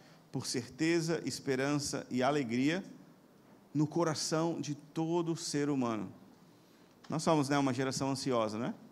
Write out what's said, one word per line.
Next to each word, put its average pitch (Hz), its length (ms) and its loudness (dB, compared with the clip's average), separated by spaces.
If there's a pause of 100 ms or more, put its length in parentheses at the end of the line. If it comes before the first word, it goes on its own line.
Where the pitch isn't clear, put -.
(320)
por 127 140 -4
certeza, 160 800 0
esperança 135 840 -2
e 123 120 2
alegria 139 600 2 (920)
no 147 120 4
coração 160 760 0
de 147 140 -6
todo 165 600 -2
ser 143 320 -2
humano. 117 440 0 (960)
Nós 156 140 -4
somos, 151 260 4
né, 143 100 4
uma 135 140 2
geração 131 380 -2
ansiosa, 117 480 0
né? 160 160 -2 (180)